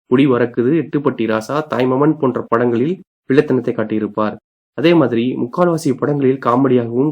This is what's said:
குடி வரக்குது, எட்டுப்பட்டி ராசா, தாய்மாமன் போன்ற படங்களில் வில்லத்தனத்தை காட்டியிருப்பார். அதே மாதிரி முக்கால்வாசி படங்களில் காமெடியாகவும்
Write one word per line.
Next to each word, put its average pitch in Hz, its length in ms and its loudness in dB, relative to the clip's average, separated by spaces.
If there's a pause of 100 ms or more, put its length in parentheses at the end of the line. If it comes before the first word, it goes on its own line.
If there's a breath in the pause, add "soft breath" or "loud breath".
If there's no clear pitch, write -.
குடி 135 200 4
வரக்குது, 123 600 0
எட்டுப்பட்டி 139 380 -2
ராசா, 110 440 -2
தாய்மாமன் 131 500 0
போன்ற 120 280 -2
படங்களில் 120 540 0 (280)
வில்லத்தனத்தை 131 440 2
காட்டியிருப்பார். 107 600 -4 (380)
அதே 160 200 2
மாதிரி 123 420 0
முக்கால்வாசி 156 600 -2
படங்களில் 139 480 0
காமெடியாகவும் 127 680 2